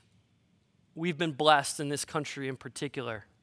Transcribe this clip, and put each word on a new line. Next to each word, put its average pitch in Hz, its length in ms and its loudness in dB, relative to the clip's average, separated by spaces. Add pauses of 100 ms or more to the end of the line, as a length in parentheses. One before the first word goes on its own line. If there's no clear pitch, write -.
(960)
we've 165 240 -2
been 160 140 0
blessed 147 480 4
in 147 80 -2
this 143 160 -2
country 139 440 -4
in 131 80 -6
particular, 120 720 -8 (160)